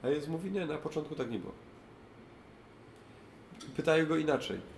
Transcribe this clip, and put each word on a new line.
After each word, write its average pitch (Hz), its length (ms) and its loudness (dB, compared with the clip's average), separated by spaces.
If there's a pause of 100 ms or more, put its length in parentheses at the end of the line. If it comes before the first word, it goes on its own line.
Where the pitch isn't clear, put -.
A 127 60 2
Jezus 147 200 4
mówi, 170 220 -2
nie, 190 140 2
na 151 120 0
początku 151 380 -2
tak 127 160 0
nie 107 80 0
było. - 140 -6 (2250)
Pytają 160 300 6
go 160 120 4
inaczej. 151 420 2 (180)